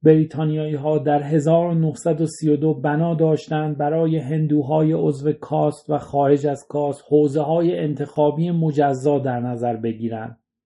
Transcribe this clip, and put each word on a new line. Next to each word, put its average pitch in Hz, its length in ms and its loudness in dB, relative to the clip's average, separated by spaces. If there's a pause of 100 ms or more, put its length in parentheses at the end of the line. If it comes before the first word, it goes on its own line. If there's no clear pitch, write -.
بریتانیایی‌ها 156 920 2
در 143 240 0
هزار 160 440 2
و 170 80 -2
نهصد 160 460 0
و 165 60 0
سی 156 220 -4
و 147 80 4
دو 151 180 0
بنا 151 400 0
داشتند 156 640 0
برای 160 400 0
هندوهای 151 720 0
عضو 151 400 0
کاست 151 580 -4
و 147 80 0
خارج 143 480 2
از 139 220 -4
کاست 143 400 -4
حوزه‌های 151 680 2
انتخابی 151 720 -2
مجزا 143 680 0
در 127 220 -2
نظر 120 360 -4
بگیرند، 113 640 -6 (280)